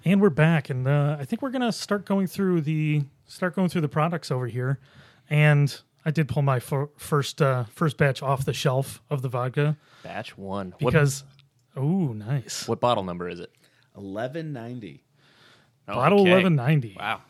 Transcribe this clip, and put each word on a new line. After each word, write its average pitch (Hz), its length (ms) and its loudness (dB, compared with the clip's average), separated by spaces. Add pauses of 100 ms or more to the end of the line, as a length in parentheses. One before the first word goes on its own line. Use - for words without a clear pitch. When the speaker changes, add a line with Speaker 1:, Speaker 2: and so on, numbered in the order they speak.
Speaker 1:
And 190 160 4
we're 202 100 6
back, 151 380 2
and, 127 200 -2
uh, 147 320 2
I 139 40 -6
think 226 180 -6
we're 269 80 -4
gonna 247 200 0
start 202 360 -4
going 196 200 0
through 180 360 0
the, 151 420 0 (220)
start - 280 -6
going 185 140 2
through 170 140 0
the 147 60 0
products 156 440 0
over 127 160 -2
here. 123 320 -2 (500)
And 147 500 4 (240)
I 160 60 -2
did 151 180 0
pull 147 140 0
my 135 160 2
fir-, 139 380 -4
first, - 440 -2
uh, 127 320 2
first - 260 -2
batch 139 220 2
off 135 240 -2
the 139 80 -4
shelf 135 480 -2 (100)
of 139 120 -4
the 131 60 -6
vodka. 127 480 -2 (260)
Speaker 2:
Batch 95 340 -12
one. 95 440 -8
What 127 120 2
Speaker 1:
Because, 143 300 2 (560)
ooh, 147 360 -2
nice. 110 520 -6
Speaker 2:
What 117 140 -2
bottle 117 240 2
number 87 240 -6
is 87 100 -10
it? - 140 -14 (440)
Speaker 3:
Eleven 127 560 -8
ninety. 117 520 -12 (840)
Speaker 1:
Bottle 139 360 4
Speaker 2:
Okay. 180 100 6
Speaker 1:
eleven 185 240 4
ninety. 123 420 0
Speaker 2:
Wow. 104 320 -4